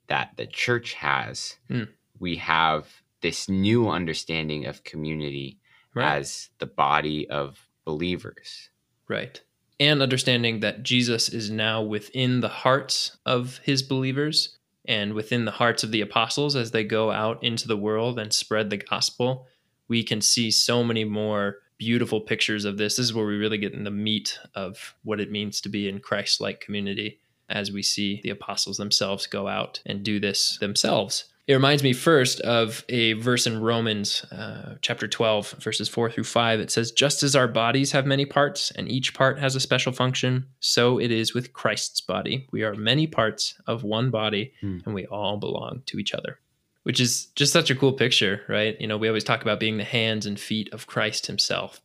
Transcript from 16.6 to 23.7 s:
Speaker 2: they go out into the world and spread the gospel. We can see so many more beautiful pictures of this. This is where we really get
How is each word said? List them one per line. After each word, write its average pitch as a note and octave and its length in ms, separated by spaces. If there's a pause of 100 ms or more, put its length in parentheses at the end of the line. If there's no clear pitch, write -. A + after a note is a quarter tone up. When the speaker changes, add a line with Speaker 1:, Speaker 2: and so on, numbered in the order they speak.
Speaker 2:
they A2+ 140
go A2 260
out G#2+ 320
into A#2 240
the A2+ 100
world A2 420
and G#2+ 140
spread A2 380
the G#2 60
gospel. B2 720 (400)
We A#2 160
can A2 160
see A2+ 320
so A#2+ 320
many A2+ 200
more G#2 560 (160)
beautiful A2+ 440
pictures G#2+ 440
of G2+ 140
this. G#2+ 180
This B2 100
is A2+ 80
where A2 120
we G#2 100
really G#2+ 220
get G2+ 140